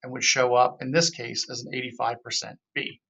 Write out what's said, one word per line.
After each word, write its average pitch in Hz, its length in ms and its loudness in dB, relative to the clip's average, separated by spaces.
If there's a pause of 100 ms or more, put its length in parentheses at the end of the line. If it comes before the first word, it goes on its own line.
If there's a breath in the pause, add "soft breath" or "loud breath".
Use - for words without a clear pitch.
and 131 100 -12
would 127 120 -6
show 127 320 4
up, 123 260 4
in 127 100 -4
this 165 180 4
case, - 400 -6
as 120 120 -10
an - 120 -10
eighty-five 120 480 -4
percent 120 380 -6 (140)
B. - 260 -6 (100)